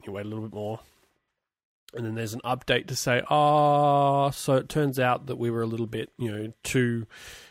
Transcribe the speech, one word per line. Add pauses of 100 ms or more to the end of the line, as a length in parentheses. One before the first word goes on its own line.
you
wait
a
little
bit
more, (1160)
and
then
there's
an
update
to
say,
"Oh,
so
it
turns
out
that
we
were
a
little
bit,
you
know,
too, (440)